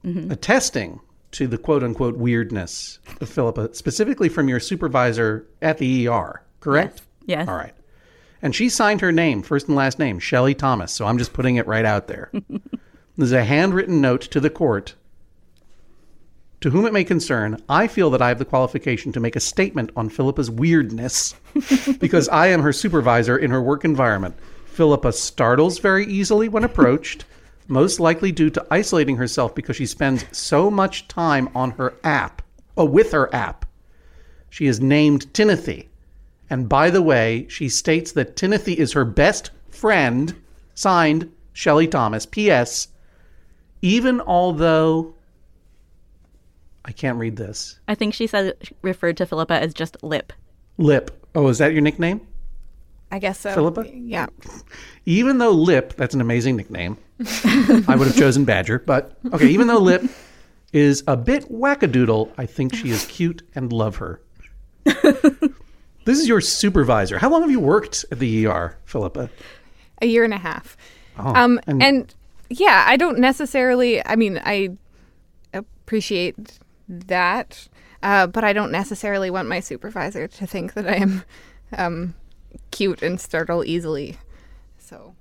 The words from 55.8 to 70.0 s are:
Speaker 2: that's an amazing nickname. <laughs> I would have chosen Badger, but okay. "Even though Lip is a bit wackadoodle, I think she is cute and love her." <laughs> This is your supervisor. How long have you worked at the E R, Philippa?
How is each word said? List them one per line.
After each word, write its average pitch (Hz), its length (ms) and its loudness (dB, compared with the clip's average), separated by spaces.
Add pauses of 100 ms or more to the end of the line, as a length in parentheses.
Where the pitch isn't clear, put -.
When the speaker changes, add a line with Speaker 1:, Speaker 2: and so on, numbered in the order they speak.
Speaker 2:
that's 131 200 -4
an 131 40 2
amazing 120 360 0
nickname. 95 400 -8 (240)
<laughs> - 240 -8
I 226 520 4
would 135 120 4
have 123 80 2
chosen 139 280 4
Badger, 107 360 0
but - 360 -2 (160)
okay. 214 160 4
"Even 220 200 4
though 233 100 4
Lip 185 240 4 (720)
is 147 340 2
a 139 100 0
bit 170 360 -2
wackadoodle, 127 840 0
I 127 80 -6
think 127 280 -4
she 226 160 -6
is 107 160 -2
cute 170 360 -4 (120)
and 127 180 -6
love 107 240 -2
her." 85 240 -10 (640)
<laughs> - 160 2 (1080)
This 262 120 2
is 320 80 0
your 220 140 4
supervisor. 120 800 2
How 247 100 2
long 330 140 4
have 311 80 2
you 254 100 2
worked 175 500 0
at 117 80 -8
the 131 80 -2
E 110 200 2
R, 85 280 -2 (120)
Philippa? 113 420 -6 (720)